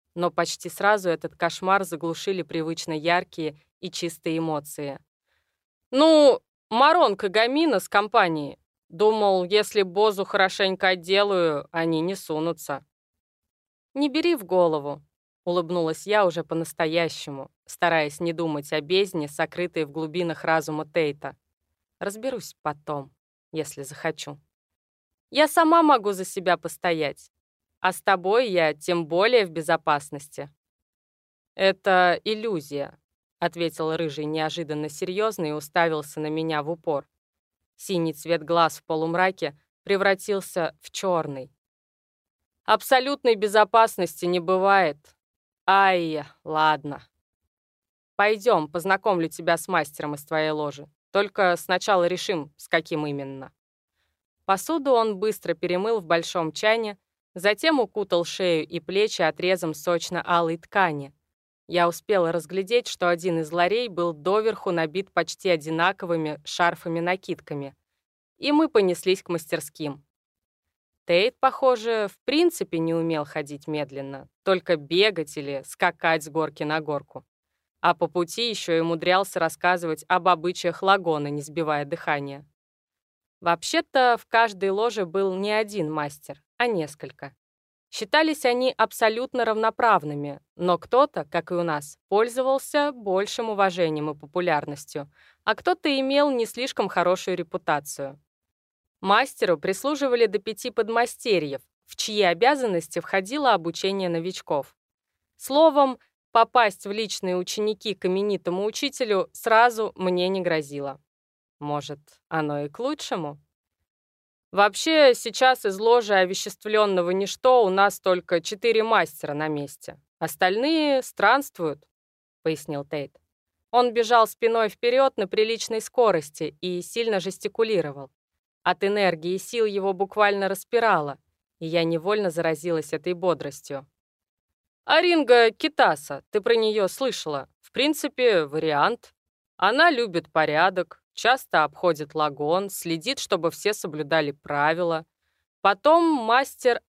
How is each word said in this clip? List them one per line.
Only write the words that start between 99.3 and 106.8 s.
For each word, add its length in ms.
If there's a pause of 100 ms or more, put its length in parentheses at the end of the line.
прислуживали 680
до 120
пяти 320
подмастерьев, 880 (240)
в 120
чьи 260
обязанности 760
входило 560
обучение 540
новичков. 640 (640)
Словом, 640 (340)
попасть 540